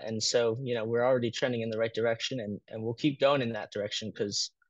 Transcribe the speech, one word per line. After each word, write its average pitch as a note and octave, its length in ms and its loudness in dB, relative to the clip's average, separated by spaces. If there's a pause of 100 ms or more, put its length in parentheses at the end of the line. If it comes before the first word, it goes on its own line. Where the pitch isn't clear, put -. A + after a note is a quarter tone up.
and A2 180 -4
so, A#2 400 2
you B2 100 -2
know, A2 120 -2
we're A#2 200 2
already B2+ 240 4
trending B2 320 -2
in A2+ 80 -2
the A2 80 -2
right A2+ 160 0
direction, A#2 460 0
and, G#2 300 -6
and A2 120 -8
we'll A#2 120 -2
keep C#3 260 0
going C#3 220 4
in A#2 100 -2
that G#2 200 -6
direction G#2 400 -4
'cause, - 400 -2 (180)